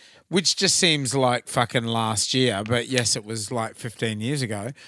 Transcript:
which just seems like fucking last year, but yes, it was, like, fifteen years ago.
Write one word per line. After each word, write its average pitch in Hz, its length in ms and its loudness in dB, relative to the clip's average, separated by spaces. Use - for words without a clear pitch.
which 165 280 2
just 190 200 2
seems 147 380 2
like 123 320 2
fucking 120 380 0
last 113 500 0
year, 113 300 2
but 120 240 0
yes, 123 260 2
it 110 100 -6
was, 110 280 -8
like, 113 240 -4
fifteen 110 440 -4
years 135 220 -2
ago. 107 280 -4